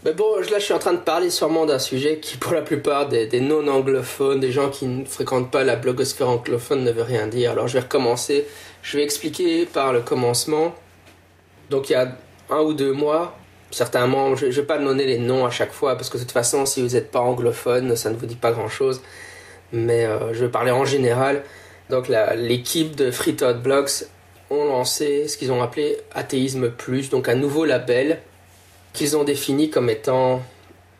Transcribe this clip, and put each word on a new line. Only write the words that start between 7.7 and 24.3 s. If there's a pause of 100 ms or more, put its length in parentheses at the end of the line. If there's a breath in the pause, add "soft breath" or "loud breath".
vais
recommencer. (360 loud breath)
Je
vais
expliquer
par
le
commencement. (960)
Donc,
il
y
a (340)
un
ou
deux
mois, (340)
certains
membres,
je,
je
vais
pas
donner
les
noms
à
chaque
fois,
parce
que
de
toute
façon,
si
vous
êtes
pas
anglophone,
ça
ne
vous
dit
pas
grand-chose. (680 loud breath)
Mais,
euh,
je
vais
parler
en
général. (480 loud breath)
Donc,
la,
l'équipe
de
Free
Thought
Blogs (420)